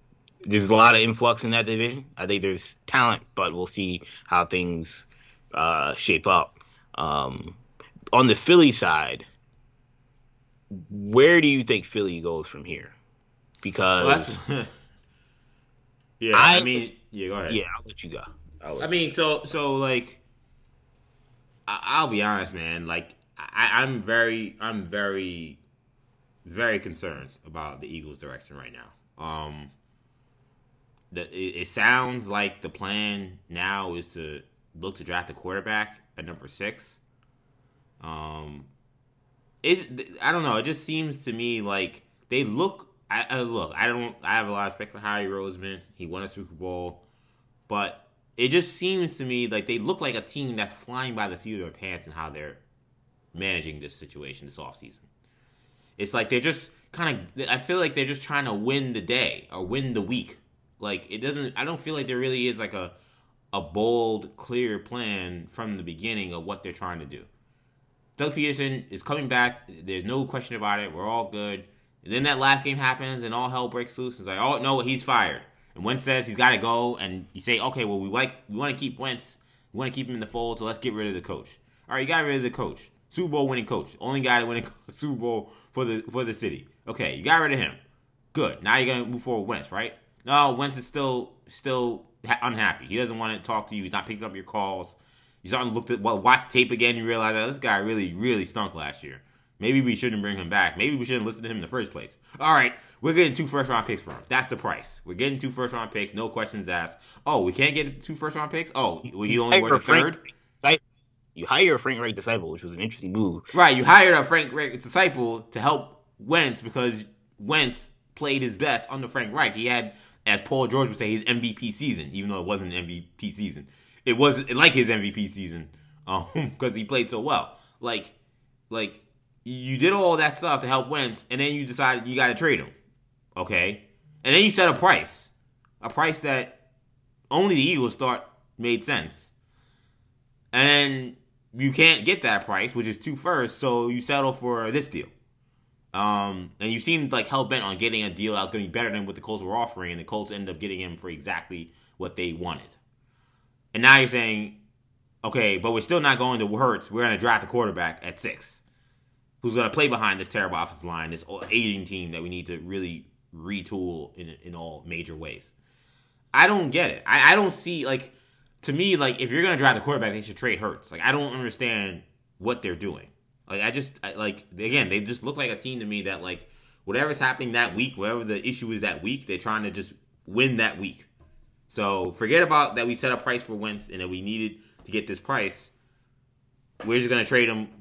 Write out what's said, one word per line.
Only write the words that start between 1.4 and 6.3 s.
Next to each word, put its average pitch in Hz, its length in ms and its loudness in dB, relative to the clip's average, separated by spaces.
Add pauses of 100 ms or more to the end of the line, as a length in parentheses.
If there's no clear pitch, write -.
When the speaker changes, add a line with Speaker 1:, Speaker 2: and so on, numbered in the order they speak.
Speaker 1:
in 113 60 -2
that 117 140 2
division. 117 400 -2 (120)
I 92 100 -4
think 101 140 0
there's 95 340 -4 (100)
talent, 120 380 2 (120)
but 90 180 0
we'll 90 120 -4
see 90 360 -4 (240)
how 87 200 4
things, 87 600 -4 (480)
uh, 76 420 0
shape 82 320 0
up. 90 320 4 (360)